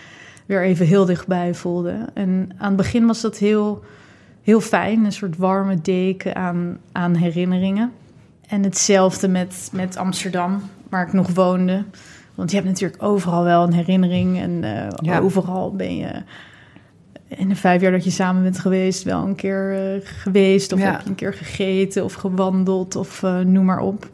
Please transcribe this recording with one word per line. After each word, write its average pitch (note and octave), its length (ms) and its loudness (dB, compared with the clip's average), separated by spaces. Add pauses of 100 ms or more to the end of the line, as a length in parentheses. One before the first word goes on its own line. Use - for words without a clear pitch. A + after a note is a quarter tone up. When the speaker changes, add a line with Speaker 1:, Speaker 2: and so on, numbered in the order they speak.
(460)
Speaker 1:
weer F#3+ 180 0
even F3+ 220 2
heel F#3+ 200 6
dichtbij F3 480 0
voelde. F3 600 -4
En F#3 440 -2
aan G3+ 100 -4
het G3 100 2
begin A3+ 300 2
was A3+ 140 2
dat G#3 160 -4
heel, G#3 460 0 (580)
heel G#3+ 200 6
fijn, G#3+ 440 2
een G3+ 60 0
soort F3 260 -6
warme F#3+ 440 0
deken F#3 540 0
aan, F3 420 -4 (140)
aan F3 240 0
herinneringen. F3+ 760 0 (560)
En G3+ 160 0
hetzelfde F#3+ 640 2
met, F#3 460 -2
met F#3 240 -6
Amsterdam, F#3 640 -2 (280)
waar F3+ 180 -2
ik - 60 -10
nog F3+ 200 2
woonde. F#3 500 2 (520)
Want F3+ 140 -4
je G3 60 -2
hebt G3 140 0
natuurlijk F#3 340 -4
overal F3 400 0
wel E3+ 200 4
een F3 100 2
herinnering. F3+ 680 2
En, F3 240 -4
eh, G#2 240 -4 (140)
Speaker 2:
Ja. E3 180 0
Speaker 1:
overal F#3 560 -2
ben F#3 220 -6
je - 140 -8 (1160)
in F#3+ 220 -4
de G3 60 0
vijf F3+ 260 2
jaar F#3+ 100 4
dat F#3 120 2
je F#3 60 0
samen F#3 340 0
bent F#3 160 0
geweest F#3+ 440 0
wel - 200 -2
een F#3+ 120 -4
keer, G3 380 -4
eh, F#3+ 300 -4
geweest. G3 680 2
Of F#3+ 60 2
Speaker 2:
Ja. G3 120 2
Speaker 1:
heb - 100 -4
je - 80 -10
een F#3+ 60 -4
keer G3 180 -6
gegeten F#3+ 720 -2
of F#3+ 100 -6
gewandeld F#3 840 0
of, - 280 -8
eh, F#3 160 0
noem F#3 260 4
maar F#3 140 2
op. G3 220 -2
Speaker 2:
Maar - 120 -18